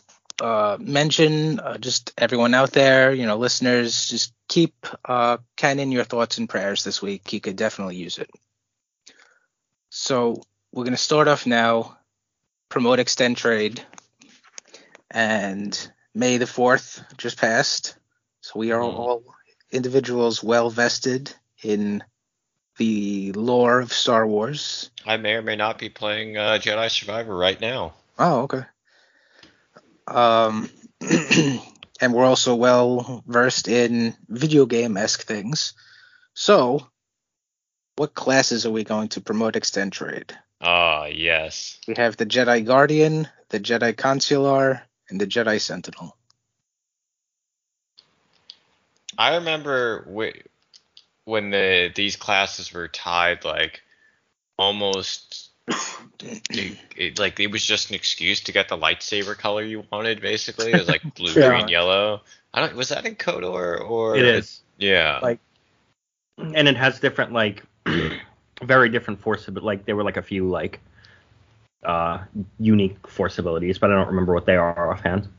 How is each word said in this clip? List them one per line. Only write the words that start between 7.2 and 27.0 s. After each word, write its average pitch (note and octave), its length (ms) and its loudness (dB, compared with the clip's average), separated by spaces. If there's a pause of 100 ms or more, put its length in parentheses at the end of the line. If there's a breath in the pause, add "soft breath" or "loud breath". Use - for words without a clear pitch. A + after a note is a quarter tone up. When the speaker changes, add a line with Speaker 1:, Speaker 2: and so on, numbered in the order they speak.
Speaker 1:
He G#2+ 120 -6
could G2 160 -6
definitely G2 400 -4
use F2 240 -10
it. - 100 -10 (1600 soft breath)
So A#2+ 540 -2 (280)
we're B2+ 120 -8
gonna B2 140 -2
start D3+ 300 4
off C#3+ 200 2
now, A#2 500 2 (680)
promote, B2 320 2
extend, A#2+ 380 0
trade, G#2+ 440 0 (1300 soft breath)
and G2+ 840 -2 (220)
May B2 240 2
the A#2+ 100 0
fourth - 560 0 (140)
just A#2+ 220 -8
passed. - 560 0 (460)
So - 180 -10
we A2+ 140 0
are A#2 80 0
Speaker 2:
Mm-hmm. A#2+ 180 -4
Speaker 1:
all A#2+ 240 -2 (480 soft breath)
individuals B2 720 0
well A#2 260 2
vested B2+ 640 -2 (300)
in G#2 400 -2 (720)
the G2+ 560 -2
lore B2 480 2
of A#2+ 100 -10
Star A2+ 340 2
Wars. A2 640 -4 (160)
Speaker 2:
I A2 120 -2
may G#2+ 160 -2
or A2+ 80 -2
may A2 160 -4
not G#2+ 200 -2
be A2 120 -10
playing, G#2+ 480 -6
uh, G#2 240 2
Jedi A2 280 0
Survivor G#2+ 460 -4